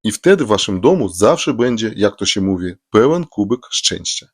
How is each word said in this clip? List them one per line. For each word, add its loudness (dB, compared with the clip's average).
I -2
wtedy 2
w -10
waszym 0
domu 2
zawsze 2
będzie, -2
jak 0
to -6
się -2
mówi, -2
pełen 2
kubek -4
szczęścia. -6